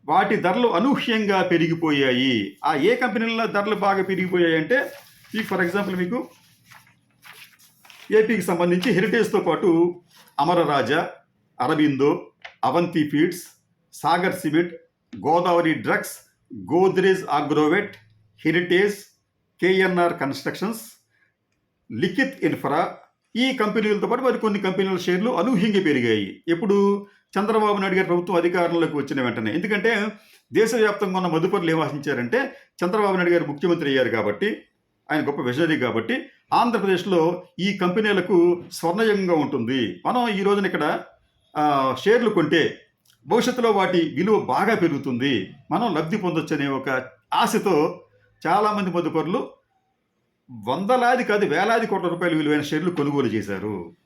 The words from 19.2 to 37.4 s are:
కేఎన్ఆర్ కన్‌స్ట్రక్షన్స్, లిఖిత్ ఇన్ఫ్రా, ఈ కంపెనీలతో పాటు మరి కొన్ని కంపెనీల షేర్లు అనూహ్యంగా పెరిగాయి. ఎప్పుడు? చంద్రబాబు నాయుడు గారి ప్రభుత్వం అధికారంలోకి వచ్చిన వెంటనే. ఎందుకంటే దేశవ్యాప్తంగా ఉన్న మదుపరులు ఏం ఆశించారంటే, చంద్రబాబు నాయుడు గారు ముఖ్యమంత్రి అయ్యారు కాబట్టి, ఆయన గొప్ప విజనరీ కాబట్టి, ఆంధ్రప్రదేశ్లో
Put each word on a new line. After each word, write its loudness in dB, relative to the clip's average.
కేఎన్ఆర్ 2
కన్‌స్ట్రక్షన్స్, -6
లిఖిత్ -2
ఇన్ఫ్రా, -2
ఈ 0
కంపెనీలతో 0
పాటు -2
మరి 0
కొన్ని 0
కంపెనీల -2
షేర్లు 0
అనూహ్యంగా 2
పెరిగాయి. 0
ఎప్పుడు? 0
చంద్రబాబు 2
నాయుడు -2
గారి 2
ప్రభుత్వం 0
అధికారంలోకి 0
వచ్చిన -4
వెంటనే. -2
ఎందుకంటే 0
దేశవ్యాప్తంగా 2
ఉన్న -2
మదుపరులు 0
ఏం 0
ఆశించారంటే, -4
చంద్రబాబు 0
నాయుడు 2
గారు 2
ముఖ్యమంత్రి -2
అయ్యారు 2
కాబట్టి, -2
ఆయన -2
గొప్ప -4
విజనరీ 0
కాబట్టి, -4
ఆంధ్రప్రదేశ్లో 0